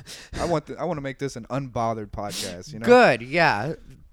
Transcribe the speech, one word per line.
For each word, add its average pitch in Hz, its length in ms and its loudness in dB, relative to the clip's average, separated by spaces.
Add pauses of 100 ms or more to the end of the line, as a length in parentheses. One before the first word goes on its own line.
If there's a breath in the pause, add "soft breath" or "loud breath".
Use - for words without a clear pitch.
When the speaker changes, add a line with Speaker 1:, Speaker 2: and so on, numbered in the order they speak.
(120)
Speaker 1:
<laughs> - 280 -18
Speaker 2:
I 139 60 -2
want 160 220 0
the, 127 120 -12
I - 40 -6
wanna 160 180 -4
make 135 180 -6
this 139 180 -6
an 113 120 -12
unbothered 113 600 -4
podcast, 95 640 -8
you 110 60 -12
know? 117 60 -8
Speaker 1:
Good, 202 360 8
yeah. 135 520 2 (400)